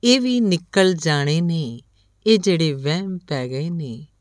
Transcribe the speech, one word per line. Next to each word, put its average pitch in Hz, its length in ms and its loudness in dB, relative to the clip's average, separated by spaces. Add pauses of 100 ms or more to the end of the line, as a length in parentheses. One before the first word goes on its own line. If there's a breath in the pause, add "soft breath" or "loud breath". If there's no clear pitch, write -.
ਇਹ 247 180 4
ਵੀ 247 180 0
ਨਿਕਲ 190 540 2
ਜਾਣੇ 151 480 0
ਨੇ 156 380 -4 (480)
ਇਹ 220 120 6
ਜਿਹੜੇ 165 340 0
ਵਹਿਮ 175 440 -4
ਪੈ 135 300 -6
ਗਏ 135 220 -6
ਨੇ 147 380 -8 (140)